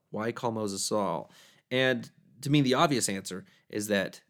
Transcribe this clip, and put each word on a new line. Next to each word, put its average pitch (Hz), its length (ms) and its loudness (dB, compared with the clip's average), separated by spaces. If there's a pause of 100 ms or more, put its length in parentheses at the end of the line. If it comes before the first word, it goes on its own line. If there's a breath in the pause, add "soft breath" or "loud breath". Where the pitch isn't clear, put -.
Why 110 240 -4
call 120 180 -4
Moses 104 320 -4
Saul? 95 480 -2 (420 soft breath)
And 127 380 0 (300)
to - 80 -6
me, 147 100 6
the 127 140 4
obvious 139 340 4
answer 95 380 -6 (240 soft breath)
is 104 180 -4
that 101 320 0 (100)